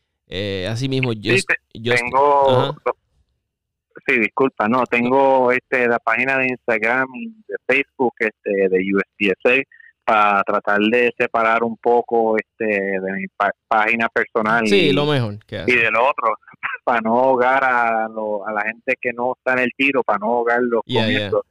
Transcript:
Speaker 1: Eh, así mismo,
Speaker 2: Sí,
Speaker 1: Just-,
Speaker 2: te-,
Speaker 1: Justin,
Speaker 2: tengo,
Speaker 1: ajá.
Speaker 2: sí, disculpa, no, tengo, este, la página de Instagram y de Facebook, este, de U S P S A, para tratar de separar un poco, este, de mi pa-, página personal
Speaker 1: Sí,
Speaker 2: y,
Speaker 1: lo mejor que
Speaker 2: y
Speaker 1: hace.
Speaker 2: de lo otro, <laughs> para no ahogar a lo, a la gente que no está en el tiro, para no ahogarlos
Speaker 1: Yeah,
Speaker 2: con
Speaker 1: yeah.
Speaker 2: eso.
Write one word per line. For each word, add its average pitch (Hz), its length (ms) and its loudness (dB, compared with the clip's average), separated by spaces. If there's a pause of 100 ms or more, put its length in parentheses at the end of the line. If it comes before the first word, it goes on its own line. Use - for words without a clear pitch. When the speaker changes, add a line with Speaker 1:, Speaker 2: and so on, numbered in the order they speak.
(280)
Speaker 1:
Eh, 98 420 -6
así 120 180 -6
mismo, 131 240 -2
Speaker 2:
Sí, 110 100 -8
Speaker 1:
Just-, - 260 -2
Speaker 2:
te-, - 320 -8
Speaker 1:
Justin, 120 300 -2
Speaker 2:
tengo, 139 380 4
Speaker 1:
ajá. 135 280 0 (1300)
Speaker 2:
sí, 135 120 2
disculpa, 110 480 0
no, 123 200 2
tengo, 127 640 2
este, 127 360 0
la 117 100 0
página 127 400 -2
de 131 100 -2
Instagram 120 680 -2
y 117 140 -10 (200)
de 101 80 -8 (100)
Facebook, 131 520 -2
este, 101 500 -2
de 92 260 0
U 98 40 2
S 95 180 -4
P 104 100 -2
S 123 340 2
A, - 20 -2 (420)
para 104 380 4
tratar 104 380 0
de 117 380 2
separar 113 440 0
un 117 140 -4
poco, 117 640 2
este, - 280 -6
de 98 460 -2
mi 95 140 -8 (100)
pa-, 101 160 0 (160)
página 113 400 0
personal 113 580 -2
Speaker 1:
Sí, 202 100 2
Speaker 2:
y, 165 160 2
Speaker 1:
lo 143 120 0
mejor 123 400 -2
que - 120 -14
Speaker 2:
y 95 40 -8
Speaker 1:
hace. 123 160 0
Speaker 2:
de 117 140 2
lo 113 120 2
otro, 120 320 0 (180)
<laughs> - 320 -12
para 120 180 0
no 113 160 0
ahogar 131 460 2
a 117 440 0
lo, 107 380 -6
a 107 60 -6
la 104 100 -4
gente 113 360 -4
que 123 140 -6
no 123 240 -4
está - 160 -4
en 127 80 0
el 123 160 0
tiro, 135 260 0
para 104 160 -2
no 101 80 -6
ahogarlos 120 600 0
Speaker 1:
Yeah, 120 180 -2
Speaker 2:
con 110 60 0
Speaker 1:
yeah. 107 180 -2
Speaker 2:
eso. 104 220 -2